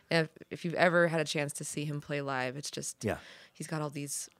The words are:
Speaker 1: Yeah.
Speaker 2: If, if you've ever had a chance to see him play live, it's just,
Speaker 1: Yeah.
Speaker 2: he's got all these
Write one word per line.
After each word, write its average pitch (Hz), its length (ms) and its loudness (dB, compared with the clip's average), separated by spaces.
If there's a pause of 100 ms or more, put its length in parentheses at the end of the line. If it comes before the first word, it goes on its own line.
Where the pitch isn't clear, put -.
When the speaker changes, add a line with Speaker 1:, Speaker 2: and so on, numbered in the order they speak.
(100)
Speaker 1:
Yeah. 165 120 4
Speaker 2:
If, 156 60 -2 (220)
if - 140 -8
you've 170 100 0
ever 170 340 8
had 160 120 2
a 151 40 2
chance 147 300 0
to 151 100 -8
see 147 200 -4
him 147 160 -2
play 147 220 -2
live, 131 340 -2
it's 147 140 -8
just, - 340 -8
Speaker 1:
Yeah. 92 140 2 (340)
Speaker 2:
he's - 140 -10
got 156 160 -4
all 147 80 -4
these 143 480 -6